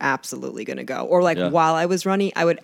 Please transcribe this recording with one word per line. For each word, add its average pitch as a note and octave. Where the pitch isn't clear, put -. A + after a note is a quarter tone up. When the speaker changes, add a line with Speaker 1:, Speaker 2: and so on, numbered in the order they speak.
Speaker 1:
absolutely C3
gonna C3
go." B2+
Or, F3+
like, E3+
Speaker 2:
Yeah. F2+
Speaker 1:
while D#3+
I E3
was F3+
running, F#3+
I E3+
would E3+